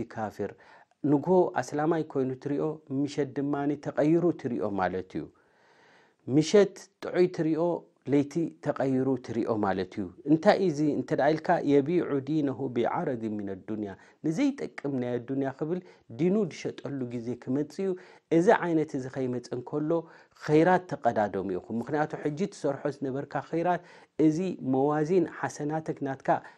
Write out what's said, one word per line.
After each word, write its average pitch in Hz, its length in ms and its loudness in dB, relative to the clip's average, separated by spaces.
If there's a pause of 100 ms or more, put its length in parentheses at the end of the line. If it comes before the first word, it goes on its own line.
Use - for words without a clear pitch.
ካፊር፣ 104 440 -6 (520)
ንጎ 143 240 2 (280)
ኣስላማይ 151 500 0
ኮይኑ 131 300 -2
ትሪኦ፣ 143 280 -4 (280)
ምሸት 143 420 -2
ድማኒ 143 380 -2 (100)
ተቐይሩ 156 420 2 (100)
ትሪኦ 120 380 -4
ማለት 92 400 -2
እዩ። 76 140 -6 (1000)
ምሸት 156 480 4 (220)
ጥዑይ - 320 2
ትሪኦ፣ 160 320 0 (440)
ለይቲ 143 280 2 (260)
ተቐይሩ 135 480 0 (120)
ትሪኦ 117 360 -2
ማለት 95 360 0
እዩ። 104 120 -6 (200)
እንታይ 160 380 4
እዚ 165 180 0 (100)
እንተ - 220 -4
ደኣ 139 160 2
ኢልካ 156 200 0 (140)
የቢዑ 143 520 2 (100)
ዲነሁ 139 360 -2 (100)
ቢዓረድ 123 580 -2
ሚነ 104 220 -6 (100)
ዱንያ፣ 107 320 -6 (300)
ንዘይጠቅም 165 760 -2
ናይ 123 160 -2
ኣዱንያ 135 400 -2
ክብል 160 280 -4 (300)
ዲኑ 156 260 2 (100)
ድሸጠሉ 135 600 -8
ግዜ 117 300 -6
ክመጽእ 143 440 -4
እዩ። 190 120 -2 (400)
እዚ 165 220 6
ዓይነት 165 380 2
እዚ 131 180 -4
ኸይመጽእ 123 440 -4
እንከሎ 151 380 -4 (500)
ኸይራት 175 460 6
ተቐዳደሙ 104 640 0
ኢኹም። 92 260 -4
ምኽንያቱ 147 400 -2
ሕጂ 151 300 -4
ትሰርሖ 190 340 -4 (100)
ዝነበርካ 135 420 -6 (120)
ኸይራት 170 380 -2 (360)
እዚ 156 200 6 (260)
መዋዚን 147 640 2
ሓሰናትክ 151 680 -6
ናትካ 135 280 -6 (280)